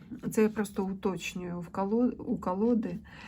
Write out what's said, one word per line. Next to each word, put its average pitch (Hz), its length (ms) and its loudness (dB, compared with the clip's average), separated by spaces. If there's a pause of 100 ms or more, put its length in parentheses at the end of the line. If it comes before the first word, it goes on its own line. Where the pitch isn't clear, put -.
(320)
це 220 120 6
я 214 60 6
просто 208 360 -2
уточнюю 180 720 -4
в 170 80 -8
коло-, 220 500 2
у - 200 -2
колоди, 196 600 2 (280)